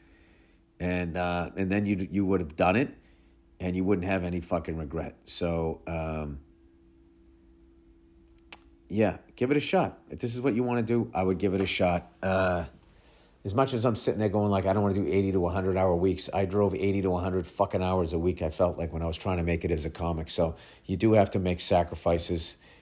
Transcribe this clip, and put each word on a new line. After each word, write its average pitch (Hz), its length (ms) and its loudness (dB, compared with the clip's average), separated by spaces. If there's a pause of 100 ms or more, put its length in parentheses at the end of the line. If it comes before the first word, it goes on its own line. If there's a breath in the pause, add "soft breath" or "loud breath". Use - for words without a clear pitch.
(800 soft breath)
And, 90 380 -2
uh, 87 380 -2
and 95 140 0
then 104 140 2
you, 98 260 0
you 98 140 0
would 92 160 2
have 76 160 -8
done 92 180 4
it, 123 220 0 (640 soft breath)
and 90 160 -2
you 92 80 0
wouldn't 92 220 0
have 95 180 0
any 87 160 -2
fucking 85 380 -4
regret. 78 360 -6 (100)
So, 82 600 -2
um, 78 520 -6 (2500)
yeah, 104 300 2 (180)
give 127 140 0
it 147 80 2
a - 20 2
shot. 156 380 0 (100)
If - 120 -12
this 117 140 -4
is 123 60 -6
what 123 140 0
you 120 80 2
wanna 120 200 0
do, 117 300 0
I 92 100 0
would 92 140 2
give 92 160 0
it 95 80 2
a 95 60 0
shot. 87 440 0 (120)
Uh, 92 420 0 (800 soft breath)
as 98 100 -4
much 135 200 2
as 113 100 0
I'm 120 100 2
sitting - 240 -2
there 107 120 2
going, 104 200 2
like, 95 140 2
"I 95 80 2
don't 104 100 2
wanna 101 120 2
do 95 120 0
eighty 95 260 2
to 90 140 2
a 82 40 -2
hundred 92 260 0
hour 92 180 4
weeks," 87 380 0
I 98 140 0
drove 98 280 2
eighty 98 280 0
to 92 120 2
a 87 60 0
hundred 92 260 -2
fucking 98 360 0
hours 90 320 0
a 85 40 -2
week, 90 240 0
I 82 60 0
felt 87 300 0
like, 82 140 -4
when 82 100 -6
I 85 40 -2
was 80 120 -4
trying 92 180 -2
to 85 80 -2
make 82 220 0
it 80 40 -2
as 80 140 0
a 80 60 -6
comic. 82 400 -4
So 82 260 0 (300 loud breath)
you 95 100 -2
do 110 160 4
have 101 200 6
to 101 60 -2
make 90 220 0
sacrifices 85 960 0 (260 soft breath)